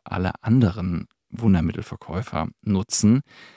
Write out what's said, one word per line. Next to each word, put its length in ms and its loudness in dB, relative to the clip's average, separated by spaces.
alle 280 -4
anderen 680 0
Wundermittelverkäufer 1160 -2
nutzen. 600 2